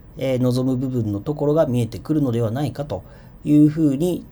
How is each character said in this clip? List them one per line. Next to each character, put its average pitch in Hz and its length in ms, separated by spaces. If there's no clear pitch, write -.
え 135 180
ー、 123 60
望 127 280
む 131 60
部 131 120
分 117 240
の 101 80
と 147 160
こ 143 120
ろ 147 60
が 156 140
見 120 140
え 110 60
て 95 120
く - 140
る 151 80
の 131 100
で 117 100
は 110 100
な 139 140
い - 80
か 143 120
と 95 180
い 151 120
う 151 140
ふ 156 200
う 135 80
に、 170 340